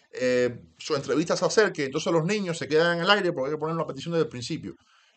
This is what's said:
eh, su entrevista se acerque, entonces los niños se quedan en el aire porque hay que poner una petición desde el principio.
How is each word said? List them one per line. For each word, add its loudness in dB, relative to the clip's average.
eh, 0
su -4
entrevista 2
se 0
acerque, 2
entonces -2
los 2
niños -2
se -8
quedan 2
en -2
el 2
aire 4
porque -2
hay -4
que -6
poner -4
una -2
petición -8
desde 4
el -6
principio. -8